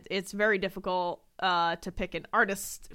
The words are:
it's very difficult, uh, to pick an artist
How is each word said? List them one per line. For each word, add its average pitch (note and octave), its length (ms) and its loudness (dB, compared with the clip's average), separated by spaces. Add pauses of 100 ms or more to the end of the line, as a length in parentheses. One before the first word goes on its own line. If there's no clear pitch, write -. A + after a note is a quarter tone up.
(120)
it's F#3 200 -2
very G#3 280 4
difficult, F3+ 600 -2 (180)
uh, E3+ 380 4
to - 140 -8
pick - 240 -4
an E3 160 -6
artist - 640 -2